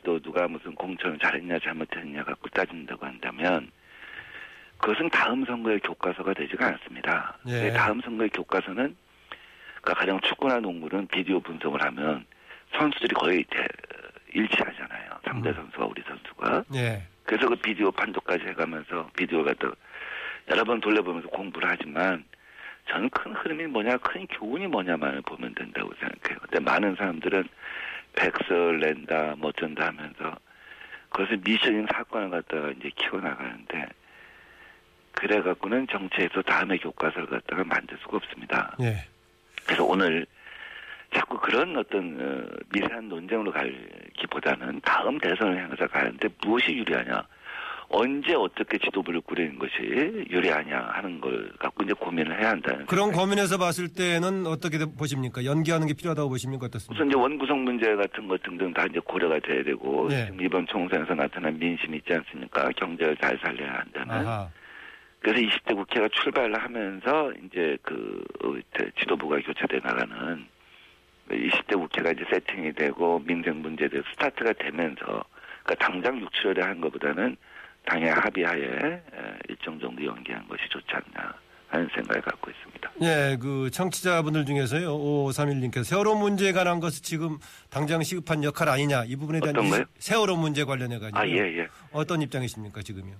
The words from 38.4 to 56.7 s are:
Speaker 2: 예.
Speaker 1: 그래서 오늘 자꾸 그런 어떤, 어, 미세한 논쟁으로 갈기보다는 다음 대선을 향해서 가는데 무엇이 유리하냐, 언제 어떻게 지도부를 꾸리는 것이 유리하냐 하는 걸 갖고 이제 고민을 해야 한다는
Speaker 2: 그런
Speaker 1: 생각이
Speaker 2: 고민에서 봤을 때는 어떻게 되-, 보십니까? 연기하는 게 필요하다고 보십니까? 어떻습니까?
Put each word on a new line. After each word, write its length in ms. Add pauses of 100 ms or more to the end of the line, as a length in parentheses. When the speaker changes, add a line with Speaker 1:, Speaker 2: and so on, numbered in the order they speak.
Speaker 2:
예. 240 (600)
Speaker 1:
그래서 180
오늘 420 (880)
자꾸 260
그런 380
어떤, 420
어, 260 (280)
미세한 340
논쟁으로 440
갈기보다는 1300
다음 380
대선을 440
향해서 240
가는데 400 (160)
무엇이 300
유리하냐, 500 (640)
언제 460
어떻게 460
지도부를 420
꾸리는 380
것이 140 (560)
유리하냐 640
하는 300
걸 380
갖고 240
이제 100
고민을 480
해야 80
한다는 380
Speaker 2:
그런 180
Speaker 1:
생각이 160
Speaker 2:
고민에서 380
봤을 340
때는 540
어떻게 320
되-, 60
보십니까? 600
연기하는 400
게 80
필요하다고 360
보십니까? 360
어떻습니까? 300